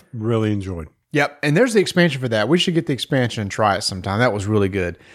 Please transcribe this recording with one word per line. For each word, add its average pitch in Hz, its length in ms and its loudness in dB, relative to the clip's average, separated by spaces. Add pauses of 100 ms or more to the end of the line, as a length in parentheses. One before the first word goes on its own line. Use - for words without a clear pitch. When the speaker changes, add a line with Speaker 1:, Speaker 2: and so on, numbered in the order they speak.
(140)
Speaker 1:
really 110 400 0
enjoyed. 92 360 -8 (240)
Speaker 2:
Yep, 143 280 -2
and 147 160 2
there's 233 160 2
the 220 60 4
expansion 170 420 2
for 131 60 -4
that. 110 220 0
We 170 100 4
should 175 160 0
get 165 120 0
the 147 60 0
expansion 123 480 -2
and 98 80 -4
try 104 280 2
it 107 40 -4
sometime. 98 380 -4
That 120 140 2
was 98 120 -4
really 101 240 2
good. 90 280 -4 (180)